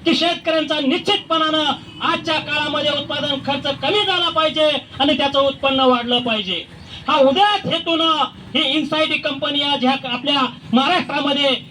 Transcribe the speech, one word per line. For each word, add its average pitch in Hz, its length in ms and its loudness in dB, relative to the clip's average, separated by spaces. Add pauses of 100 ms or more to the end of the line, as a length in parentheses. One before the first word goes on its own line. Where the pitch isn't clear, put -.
की 330 100 4
शेतकऱ्यांचा 320 640 0
निश्चितपणानं 311 840 0 (360)
आजच्या 320 340 -2
काळामध्ये 294 560 -2
उत्पादन 285 440 -4 (120)
खर्च 277 200 -4
कमी 294 380 0
झाला 359 240 0
पाहिजे 311 400 2 (320)
आणि 285 160 4
त्याचं 277 240 2
उत्पन्न 269 400 2
वाढलं 247 380 2
पाहिजे. 208 460 -4 (440)
हा 302 80 4
उदात्त 381 500 4
हेतूनं 330 580 0 (300)
ही - 60 2
इन्साइड 302 640 0
कंपनी 285 380 -2
आज 285 240 0
ह्या 262 280 0
आपल्या 277 300 0 (300)
महाराष्ट्रामध्ये 277 840 2 (140)